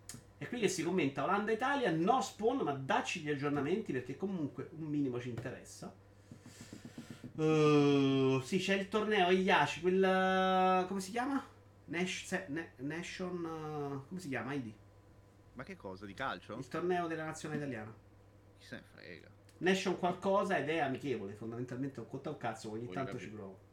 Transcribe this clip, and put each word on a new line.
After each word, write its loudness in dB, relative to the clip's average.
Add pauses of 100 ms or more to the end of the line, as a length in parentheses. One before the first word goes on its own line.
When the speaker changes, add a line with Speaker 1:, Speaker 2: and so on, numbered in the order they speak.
(360)
Speaker 1:
È -8
qui -6
che 4
si -2
commenta 0
Olanda-Italia, 2
no 4
Spawn, 0
ma 0
dacci -2
gli -2
aggiornamenti 0
perché -4
comunque -4
un -8
minimo 0
ci -6
interessa. -10 (1300)
Eh, 6
sì, 0
c'è 2
il -2
torneo 4
Iaci, 4
quel, 4
come -2
si -8
chiama? -2 (420)
Nash-, -4
se-, -4
Ne-, -6
Nation, -6
eh, -6
come -10
si -10
chiama, -4
Idi? -6 (840)
Speaker 2:
Ma -12
che -14
cosa, -12
di -12
calcio? -6
Speaker 1:
Il -10
torneo -2
della -6
nazionale -8
italiana. -8 (640)
Speaker 2:
Chi -20
se -14
ne -14
frega. -18 (300)
Speaker 1:
Nation 2
qualcosa 2
ed -2
è 0
amichevole, -4
fondamentalmente -8
non -10
conta -8
un -8
cazzo, -8
ogni -6
Speaker 2:
Voglio -10
Speaker 1:
tanto -4
Speaker 2:
capire. -8
Speaker 1:
ci -14
provo. -12 (140)